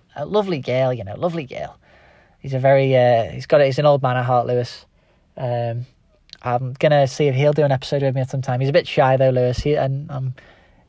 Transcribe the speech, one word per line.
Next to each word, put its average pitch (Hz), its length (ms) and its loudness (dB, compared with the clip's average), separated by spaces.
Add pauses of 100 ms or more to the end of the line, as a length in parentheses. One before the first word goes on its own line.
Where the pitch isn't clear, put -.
(160)
a 143 100 -10
lovely 185 340 -2
girl, 127 340 -2
you 113 100 -8
know, 104 120 -12
lovely 165 300 -6
girl." - 340 -14 (600)
He's 135 140 -10
a 131 60 -2
very, 135 360 4
uh, 123 360 4
he's 127 160 -12
got 147 140 4
a, 143 40 6
he's 139 140 0
an 147 60 0
old 143 180 4
man 127 120 -2
at 123 100 -2
heart, 123 200 0
Lewis. 123 400 -4 (500)
Um, 120 500 -6 (580)
I'm 123 300 -4
gonna 147 340 4
see 147 200 -2
if 131 80 0
he'll 147 180 2
do 147 100 2
an 139 80 2
episode 139 320 -2
with 135 100 0
me 135 80 -2
at 127 80 -4
some 135 120 -6
time. 127 180 -4
He's 135 100 0
a 139 40 -4
bit 170 140 2
shy 131 300 2
though, 131 140 4
Lewis. 123 280 0
He, 147 160 0
and, 143 360 -4
um, 131 240 -8 (540)